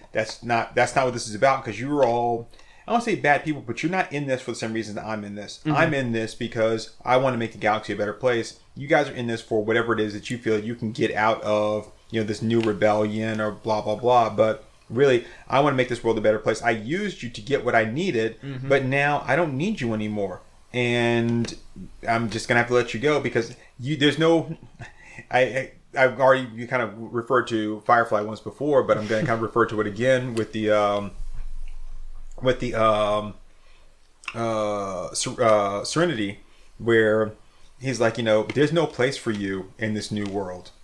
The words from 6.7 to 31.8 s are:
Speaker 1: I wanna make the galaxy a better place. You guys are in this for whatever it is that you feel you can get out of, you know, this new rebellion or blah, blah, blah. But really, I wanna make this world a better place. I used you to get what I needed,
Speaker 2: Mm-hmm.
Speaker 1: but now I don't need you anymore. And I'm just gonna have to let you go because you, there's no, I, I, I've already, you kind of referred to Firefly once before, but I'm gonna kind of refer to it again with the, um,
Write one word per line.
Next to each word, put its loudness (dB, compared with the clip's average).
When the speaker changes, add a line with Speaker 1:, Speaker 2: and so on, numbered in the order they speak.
Speaker 1:
I 4
wanna 2
make -4
the -18
galaxy 0
a -8
better -2
place. -2
You -12
guys 2
are -12
in -6
this -4
for -2
whatever 2
it -2
is -2
that -10
you -4
feel 0
you -6
can -4
get -2
out 2
of, -2
you -2
know, 0
this -4
new 2
rebellion 2
or -2
blah, -2
blah, -2
blah. 4
But 2
really, 4
I 2
wanna 4
make 2
this -6
world 2
a -4
better 4
place. -2
I 2
used -4
you -8
to -14
get -2
what 2
I 6
needed, -2
Speaker 2:
Mm-hmm. -10
Speaker 1:
but 4
now 0
I 2
don't 0
need -2
you -2
anymore. -4
And 0
I'm 0
just -6
gonna 4
have 0
to -2
let 2
you -4
go 2
because -2
you, -4
there's 4
no, 2
I, 2
I, -2
I've 2
already, 4
you -10
kind -2
of -6
referred 0
to -2
Firefly 4
once -6
before, 0
but 2
I'm -4
gonna 0
kind 0
of -4
refer 2
to -4
it 0
again 0
with -4
the, 0
um, 2